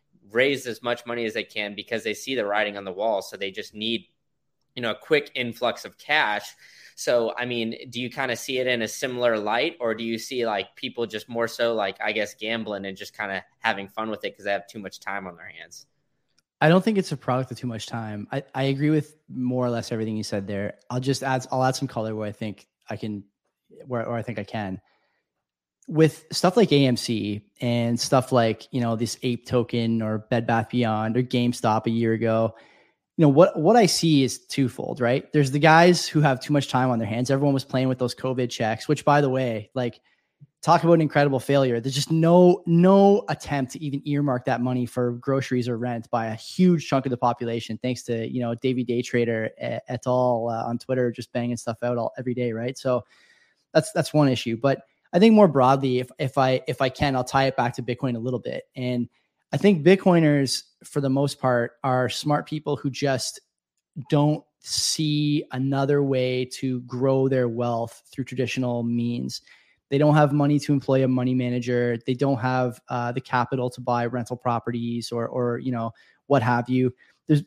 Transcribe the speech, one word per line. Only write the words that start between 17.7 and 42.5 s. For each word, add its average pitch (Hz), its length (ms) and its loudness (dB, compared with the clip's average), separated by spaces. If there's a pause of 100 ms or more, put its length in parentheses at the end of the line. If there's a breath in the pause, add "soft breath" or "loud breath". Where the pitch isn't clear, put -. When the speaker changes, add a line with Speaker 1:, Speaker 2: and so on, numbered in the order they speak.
Speaker 2:
time. 107 440 -10
I, 139 120 -6 (100)
I 135 100 -4
agree 139 280 0
with 151 240 -2 (120)
more 127 380 -4
or 123 60 0
less 117 200 -6
everything 110 240 -4
you 107 80 -4
said 101 220 -6
there. 101 320 -6 (140)
I'll 127 80 -2
just 131 240 -2
add, 131 280 -2
I'll 131 120 0
add 131 120 2
some 139 120 -6
color 110 280 -6
where 107 120 -6
I 101 40 -6
think - 360 -10 (200)
I 107 100 -8
can, 104 260 -8 (640)
where, 120 160 -4
where 120 140 -4
I 113 40 -4
think 107 160 -10
I 104 60 -6
can. 98 360 -8 (1080)
With 156 440 2
stuff - 260 0
like - 140 4
A 143 140 6
M 123 120 2
C 104 500 -4 (140)
and 120 380 0
stuff - 320 0
like, 113 400 0
you 127 80 -4
know, 117 160 -2
this 113 280 -4
Ape 123 240 -4
token 113 560 0
or 107 160 -2
Bed 117 260 -2
Bath 117 240 0
Beyond 110 480 0
or 127 60 2
GameStop 120 640 0
a - 20 2
year 113 240 2
ago, 113 400 0 (640 soft breath)
you 165 60 6
know, 147 60 8
what, 160 300 6
what 175 160 6
I 226 120 8
see 156 360 2
is - 220 -4
twofold, - 560 -4
right? 123 320 0
There's 147 160 4
the 139 80 -2
guys 165 500 8
who 156 140 2
have 135 180 2
too - 140 -2
much 139 160 0
time 127 220 2
on 117 80 0
their 110 80 -2
hands. 120 240 -2
Everyone 139 240 2
was 131 100 -2
playing 131 220 -2
with 131 100 0
those 123 160 -2
covid 127 380 -4
checks, 110 360 -4
which, 151 160 0
by 147 160 6
the 143 100 2
way, 120 440 -4
like, 123 260 -4 (640)
talk 156 220 4
about 170 100 6
an 165 80 6
incredible 143 380 2
failure. 131 400 2
There's 123 160 -4
just 147 160 -4
no, 175 560 6